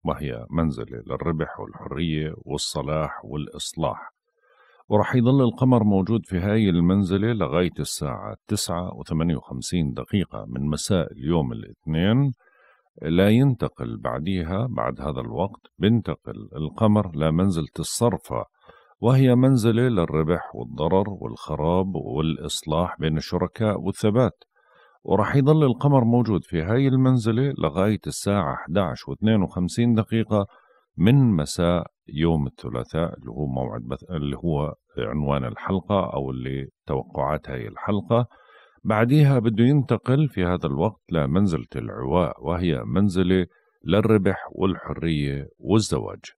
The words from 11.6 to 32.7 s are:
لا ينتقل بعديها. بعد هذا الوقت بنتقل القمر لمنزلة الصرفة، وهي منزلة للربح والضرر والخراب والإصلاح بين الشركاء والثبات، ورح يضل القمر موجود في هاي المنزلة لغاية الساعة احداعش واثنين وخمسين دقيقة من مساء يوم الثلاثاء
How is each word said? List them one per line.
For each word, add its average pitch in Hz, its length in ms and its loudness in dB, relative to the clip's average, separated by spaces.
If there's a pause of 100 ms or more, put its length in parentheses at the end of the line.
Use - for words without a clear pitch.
لا 90 280 4
ينتقل 107 680 0
بعديها. 82 720 -4
بعد 67 320 -4
هذا 67 180 -4
الوقت 62 420 -6 (180)
بنتقل 78 760 0
القمر 92 600 0
لمنزلة 80 640 0
الصرفة، 82 680 -2 (540)
وهي 127 360 6
منزلة 120 460 4
للربح 85 720 0
والضرر 80 540 0
والخراب 85 840 -2
والإصلاح 78 1040 -4
بين 78 180 0
الشركاء 90 640 -4
والثبات، 104 640 -2 (600)
ورح 101 320 0
يضل 147 280 4
القمر 135 400 4
موجود 113 400 2
في 82 180 -2
هاي 120 260 2
المنزلة 131 720 2
لغاية 92 500 0
الساعة 85 460 -2
احداعش 80 540 -4
واثنين 104 340 2
وخمسين 90 520 0
دقيقة 107 520 0 (520)
من 117 340 6
مساء 85 560 0 (200)
يوم 78 400 0
الثلاثاء 62 720 -6